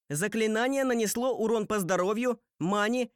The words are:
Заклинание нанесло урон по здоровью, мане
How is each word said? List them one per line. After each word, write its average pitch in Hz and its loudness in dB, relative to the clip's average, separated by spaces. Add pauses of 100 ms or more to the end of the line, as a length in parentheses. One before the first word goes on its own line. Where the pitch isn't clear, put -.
(100)
Заклинание 220 0
нанесло 233 0
урон 220 0
по 214 0
здоровью, 202 0 (180)
мане 208 0